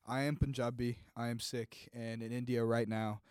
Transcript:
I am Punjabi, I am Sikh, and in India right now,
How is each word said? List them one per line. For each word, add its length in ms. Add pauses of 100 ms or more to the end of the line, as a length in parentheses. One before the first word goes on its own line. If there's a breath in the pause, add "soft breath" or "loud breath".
I 140
am 160
Punjabi, 600 (160)
I 120
am 120
Sikh, 540
and 300
in 80
India 320
right 240
now, 440